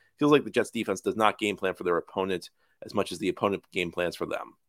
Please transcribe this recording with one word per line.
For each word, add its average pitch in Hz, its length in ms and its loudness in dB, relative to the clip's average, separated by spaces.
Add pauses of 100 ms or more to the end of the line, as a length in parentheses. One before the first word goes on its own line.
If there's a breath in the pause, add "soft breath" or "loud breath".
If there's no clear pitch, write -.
(180)
Feels 147 140 4
like 143 140 6
the 107 40 -8
Jets 107 200 0
defense 104 320 -4
does 98 160 0
not 107 200 4
game 104 200 0
plan 92 160 0
for - 100 -10
their 87 140 2
opponent 95 520 -4 (360)
as - 80 -16
much 101 180 0
as 85 80 -8
the 92 80 -2
opponent 98 360 0 (100)
game 87 180 -2
plans 87 240 -2
for 85 100 -6
them. - 280 -8 (160)